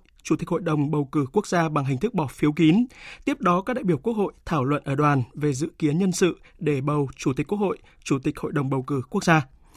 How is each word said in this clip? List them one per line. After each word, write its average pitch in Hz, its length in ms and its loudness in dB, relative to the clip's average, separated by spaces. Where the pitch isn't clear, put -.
Chủ 160 120 2
tịch 165 140 -4
Hội 170 120 -2
đồng 151 300 0
Bầu 147 200 0
cử 143 220 0
Quốc 208 140 0
gia 165 220 0
bằng 147 160 -2
hình 135 120 -2
thức 214 160 -2
bỏ 156 180 0
phiếu 147 200 2
kín. 170 340 4
Tiếp 277 160 -2
đó, 175 200 2
các 247 120 -4
đại 254 100 -4
biểu 170 140 2
Quốc 233 160 -4
hội 202 200 -2
thảo 151 180 0
luận 143 220 0
ở 139 100 -2
đoàn 143 280 2
về 147 200 -2
dự 135 140 -4
kiến 151 180 2
nhân 190 140 2
sự 175 280 2
để 147 220 -2
bầu 147 340 0
Chủ - 180 -2
tịch 147 140 -4
Quốc 202 100 -4
hội, 196 200 -2
Chủ 139 200 0
tịch 151 160 -4
Hội - 120 -6
đồng 143 180 -2
Bầu 135 120 0
cử 135 280 -4
Quốc 202 140 -4
gia. 160 240 4